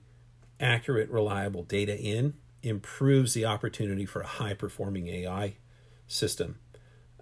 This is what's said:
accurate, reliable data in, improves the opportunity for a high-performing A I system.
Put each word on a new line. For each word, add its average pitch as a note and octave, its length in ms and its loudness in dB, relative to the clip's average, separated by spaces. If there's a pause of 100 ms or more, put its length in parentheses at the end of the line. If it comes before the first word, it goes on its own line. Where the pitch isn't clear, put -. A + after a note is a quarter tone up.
(600)
accurate, A#2+ 500 2
reliable G2 540 0
data G2+ 360 -2
in, A#2+ 360 0 (260)
improves B2+ 720 4
the A2+ 100 0
opportunity G#2 640 0
for - 160 -6
a F#2+ 60 -8
high-performing G2 800 -4
A F2+ 200 -4
I G2 280 -4 (520)
system. - 520 -2 (640)